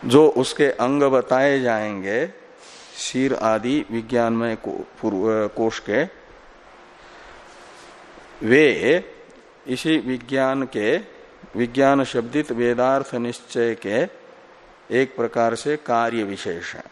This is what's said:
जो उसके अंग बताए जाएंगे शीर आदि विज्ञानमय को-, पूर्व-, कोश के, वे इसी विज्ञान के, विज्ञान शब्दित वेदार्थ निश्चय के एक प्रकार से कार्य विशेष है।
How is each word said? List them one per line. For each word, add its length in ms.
जो 220
उसके 380
अंग 380
बताए 560
जाएंगे 720
शीर 360
आदि 580
विज्ञानमय 640
को-, 460
पूर्व-, 540
कोश 240
के, 240
वे 520
इसी 300
विज्ञान 640
के, 340
विज्ञान 480
शब्दित 480
वेदार्थ 640
निश्चय 600
के 280
एक 140
प्रकार 400
से 220
कार्य 460
विशेष 500
है। 180